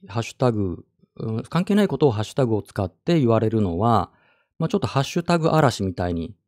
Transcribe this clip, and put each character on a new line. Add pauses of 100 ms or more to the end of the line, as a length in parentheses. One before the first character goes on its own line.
ハ
ッ
シ
ュ
タ
グ、 (300)
う
ん、
関
係
な
い
こ
と
を
ハ
ッ
シ
ュ
タ
グ
を
使
っ
て
言
わ
れ
る
の
は、 (480)
ま
あ、
ち
ょ
っ
と
ハ
ッ
シ
ュ
タ
グ
嵐
み
た
い
に (120)